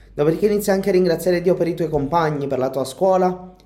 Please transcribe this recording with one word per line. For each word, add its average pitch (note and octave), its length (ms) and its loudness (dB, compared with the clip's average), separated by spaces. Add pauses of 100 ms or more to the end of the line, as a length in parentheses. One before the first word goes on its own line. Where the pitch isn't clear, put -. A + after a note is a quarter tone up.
(140)
Dopodiché D#3+ 340 0
inizia G#3 260 0
anche G3 160 0
a - 20 2
ringraziare F3+ 500 2
Dio F3 120 2
per E3+ 160 0
i E3+ 40 -2
tuoi E3 140 -4
compagni, D3+ 600 -2
per C3 120 -4
la C3 100 -2
tua C3+ 140 -4
scuola F#3 720 0 (100)